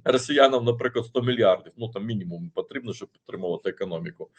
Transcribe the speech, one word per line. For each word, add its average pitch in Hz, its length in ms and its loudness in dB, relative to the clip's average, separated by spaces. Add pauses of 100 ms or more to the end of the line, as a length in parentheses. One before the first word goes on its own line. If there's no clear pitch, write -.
росіянам, 131 600 4
наприклад, 120 420 0
сто 123 160 -2
мільярдів. 113 540 2
Ну, 117 120 -8
там 104 180 -8
мінімум 87 480 -6
потрібно, 117 380 -6
щоб - 160 -14
підтримувати 90 640 -6
економіку. 85 580 -10 (100)